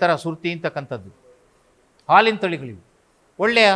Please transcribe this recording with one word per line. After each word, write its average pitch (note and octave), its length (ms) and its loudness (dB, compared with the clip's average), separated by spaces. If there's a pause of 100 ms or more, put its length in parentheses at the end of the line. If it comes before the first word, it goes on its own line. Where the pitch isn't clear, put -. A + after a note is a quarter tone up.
ಥರ F3 80 4 (120)
ಸುರ್ತಿ E3 320 -6
ಅಂತಕ್ಕಂಥದ್ದು C3+ 560 -8 (960)
ಹಾಲಿನ G#3+ 360 4
ತಳಿಗಳಿವೆ, C3+ 380 -8 (560)
ಒಳ್ಳೆಯ A3+ 380 4